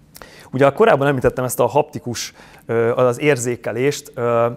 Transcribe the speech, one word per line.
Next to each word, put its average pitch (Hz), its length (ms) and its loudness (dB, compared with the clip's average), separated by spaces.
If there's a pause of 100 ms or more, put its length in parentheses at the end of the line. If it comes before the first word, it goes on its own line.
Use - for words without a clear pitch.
(520)
Ugye 135 180 4
korábban 143 360 4
említettem 127 380 0
ezt 127 160 -4
a 123 60 4
haptikus, 120 680 -4 (340)
ö, 117 300 0
az 127 240 0
érzékelést, 123 920 -2
ö, 120 320 0 (100)